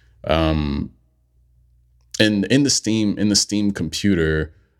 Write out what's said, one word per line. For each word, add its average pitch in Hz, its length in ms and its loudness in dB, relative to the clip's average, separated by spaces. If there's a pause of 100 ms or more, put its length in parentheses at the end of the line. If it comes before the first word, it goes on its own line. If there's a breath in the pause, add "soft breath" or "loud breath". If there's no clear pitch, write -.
(240 soft breath)
Um, 76 680 0 (1300)
and 107 260 2
in 135 180 2
the 139 60 0
Steam, 107 480 0
in 104 120 0
the 104 60 2
Steam 101 360 0
computer, 80 840 -2 (260)